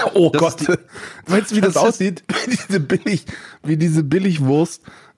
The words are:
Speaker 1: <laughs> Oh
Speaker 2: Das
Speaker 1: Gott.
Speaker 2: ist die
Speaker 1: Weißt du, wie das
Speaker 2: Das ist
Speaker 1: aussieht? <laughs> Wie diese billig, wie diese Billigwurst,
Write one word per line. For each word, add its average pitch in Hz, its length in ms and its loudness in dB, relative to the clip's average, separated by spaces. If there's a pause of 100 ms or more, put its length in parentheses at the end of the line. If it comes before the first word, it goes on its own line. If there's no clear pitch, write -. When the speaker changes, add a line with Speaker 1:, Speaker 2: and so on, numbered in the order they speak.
Speaker 1:
<laughs> - 80 -4
Oh 170 180 4
Speaker 2:
Das 151 80 2
Speaker 1:
Gott. 165 200 0
Speaker 2:
ist 151 80 -8
die - 640 -6
Speaker 1:
Weißt 202 180 0
du, 214 60 0
wie 214 40 2
das 190 140 2
Speaker 2:
Das 143 80 2
ist 208 60 4
Speaker 1:
aussieht? 190 400 -2
<laughs> - 180 -4
Wie 247 100 -2
diese 190 240 -2
billig, 185 440 -2 (400)
wie 156 120 0
diese 160 280 2
Billigwurst, 156 800 0 (360)